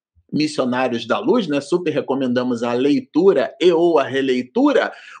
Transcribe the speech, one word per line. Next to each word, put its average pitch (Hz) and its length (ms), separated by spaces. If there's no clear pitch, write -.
Missionários 127 760
da 110 140
Luz, 185 260
né? 143 140
Super 175 320
recomendamos 123 720
a 120 80
leitura 139 880
e 180 100
ou 165 300
a - 20
releitura. 135 880